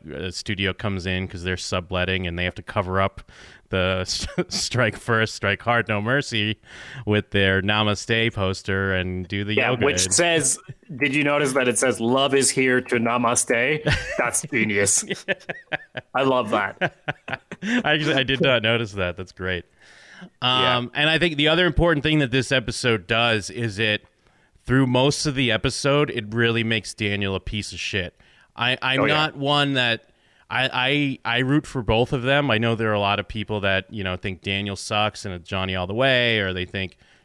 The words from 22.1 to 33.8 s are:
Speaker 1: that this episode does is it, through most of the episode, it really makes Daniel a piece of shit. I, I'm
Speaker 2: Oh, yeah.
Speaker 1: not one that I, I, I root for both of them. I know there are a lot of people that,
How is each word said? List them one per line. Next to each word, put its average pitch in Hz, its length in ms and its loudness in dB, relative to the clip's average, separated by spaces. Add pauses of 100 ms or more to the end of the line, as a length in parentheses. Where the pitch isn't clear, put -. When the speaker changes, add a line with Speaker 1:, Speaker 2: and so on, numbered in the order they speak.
Speaker 1:
that 131 120 2
this 127 200 0
episode 117 560 0
does 113 420 2
is 104 300 -4
it, 107 260 0 (600)
through 131 220 4
most 127 380 2
of 147 100 -2
the 127 160 2
episode, 139 600 2
it 113 220 -6
really 117 300 2
makes 113 300 -2
Daniel 101 420 -2
a 92 40 -2
piece - 320 -6
of 90 80 -12
shit. 90 340 -4 (420)
I, 123 260 0
I'm 131 200 0
Speaker 2:
Oh, 107 40 2
yeah. 151 100 2
Speaker 1:
not 156 220 0
one 143 360 2
that 120 340 0 (440)
I, 131 720 0
I, 117 120 0
I - 20 2
root 135 280 2
for 131 160 -6
both 113 300 2
of 127 100 -2
them. 139 260 2
I 110 80 4
know 117 180 2
there 110 140 0
are 107 40 2
a 104 60 2
lot 101 200 2
of 101 80 -6
people 107 340 -6
that, 95 320 0